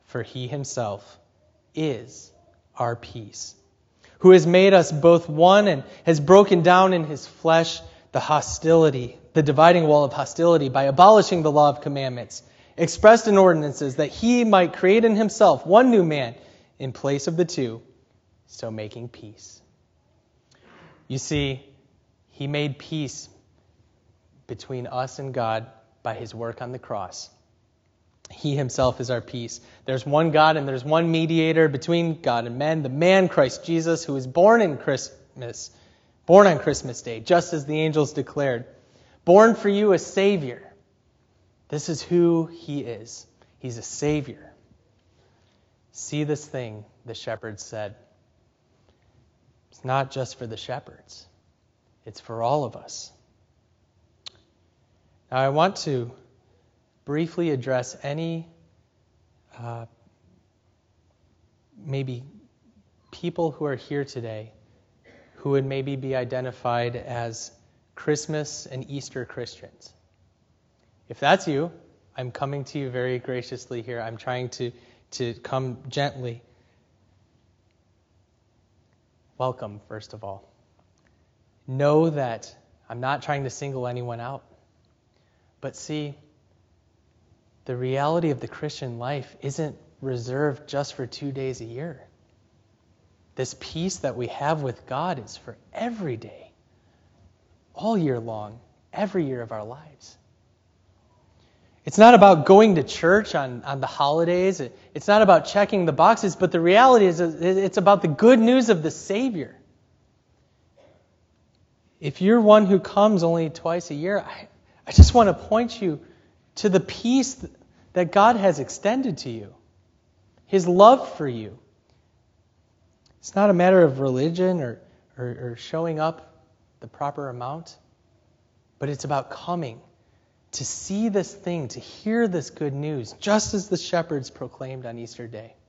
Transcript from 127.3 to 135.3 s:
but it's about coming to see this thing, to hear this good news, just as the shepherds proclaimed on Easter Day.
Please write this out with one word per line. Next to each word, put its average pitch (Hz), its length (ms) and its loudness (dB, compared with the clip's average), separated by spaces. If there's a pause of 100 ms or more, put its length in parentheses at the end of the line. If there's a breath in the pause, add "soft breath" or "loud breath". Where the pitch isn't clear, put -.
but 139 100 -8
it's 143 160 -10
about 139 260 -4
coming 170 500 -10 (720)
to - 120 -10
see 208 440 -6
this 196 260 -4
thing, 170 340 -8
to - 120 -16
hear 226 480 -4
this 170 220 -6
good 147 220 -6
news, 139 480 -8
just 208 340 0
as 196 140 -4
the 185 80 -2
shepherds 165 540 -4
proclaimed 131 560 -14
on 117 120 -14
Easter 117 280 -16
Day. 113 280 -18 (140)